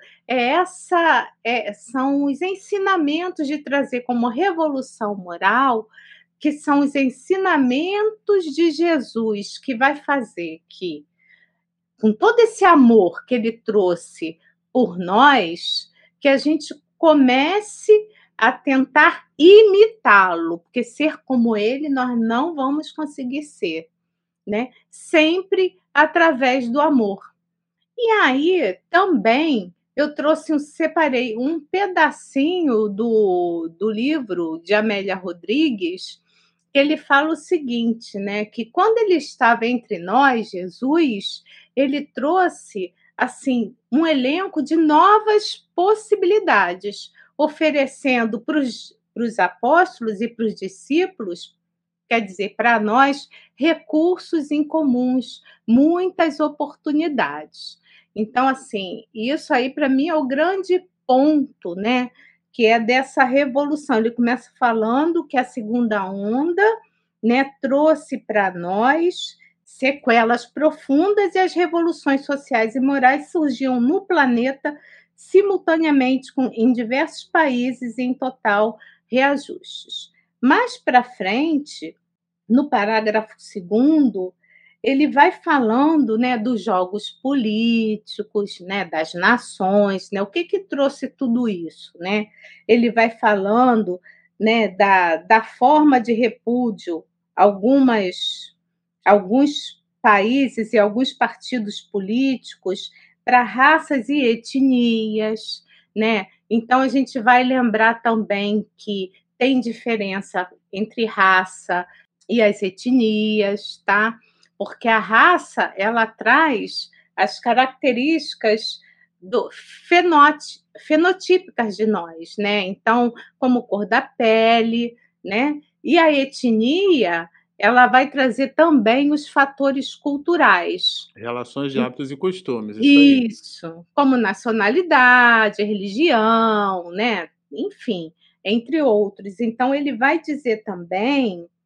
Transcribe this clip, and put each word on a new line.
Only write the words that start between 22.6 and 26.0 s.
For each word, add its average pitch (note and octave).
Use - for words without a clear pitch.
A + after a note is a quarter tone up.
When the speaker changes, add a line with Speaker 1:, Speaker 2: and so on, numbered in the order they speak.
Speaker 1:
conseguir D4
ser, E3
né? A3
Sempre F4+
através C#4